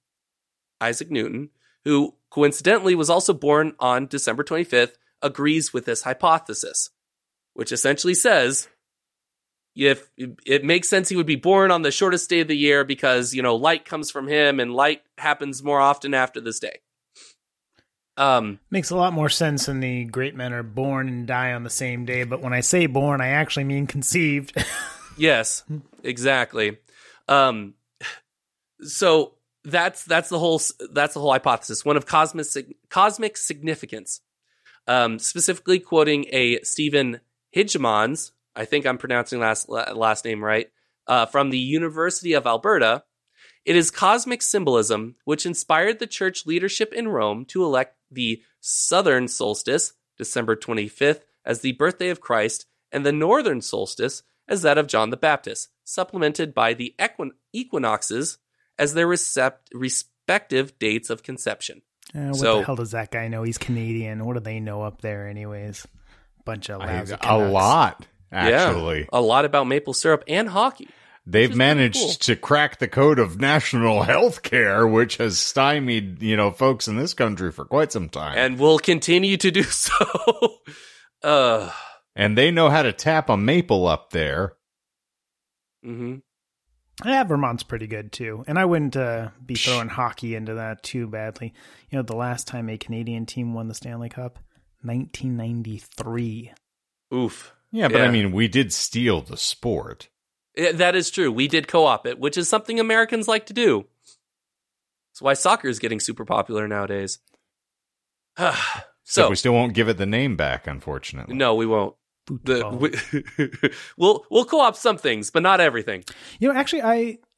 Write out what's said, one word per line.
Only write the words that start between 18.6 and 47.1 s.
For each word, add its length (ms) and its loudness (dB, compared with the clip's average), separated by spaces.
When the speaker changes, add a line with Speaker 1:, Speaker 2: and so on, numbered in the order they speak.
Speaker 2:
Makes 200 -2
a 60 -2
lot 160 2
more 160 0
sense 380 -2
than 140 -4
the 240 -4
great 300 -6
men 200 -8
are 80 -8
born 460 -4
and 180 -6
die 260 -2
on 120 -8
the 60 -10
same 360 -6
day, 180 -2
but 160 -6
when 140 -4
I 60 2
say 260 2
born, 340 0
I 80 -2
actually 360 0
mean 220 -2
conceived. 680 -2
<laughs> 60 -8
Speaker 1:
Yes, 460 2
exactly. 720 0
Um, 460 2
so 500 2
that's, 400 -2
that's 240 0
the 100 -2
whole 180 2
s-, 180 -4
that's 220 0
the 60 -8
whole 120 2
hypothesis, 540 -2
one 100 2
of 80 -2
cosmic 400 0
sig-, 300 -10
cosmic 480 0
significance. 840 -8
Um, 320 2
specifically 600 0
quoting 540 2
a 320 2
Stephen 560 -2
Hidgemans, 760 0
I 120 -8
think 180 -2
I'm 140 -2
pronouncing 420 -4
last, 300 -2
la-, 240 -4
last 320 0
name 180 -6
right, 240 0
uh, 180 4
from 240 0
the 100 -2
University 760 -2
of 120 0
Alberta, 560 2
"It 100 2
is 160 4
cosmic 520 0
symbolism 800 0
which 220 -2
inspired 520 0
the 80 -8
church 380 -4
leadership 480 -2
in 160 -6
Rome 380 -2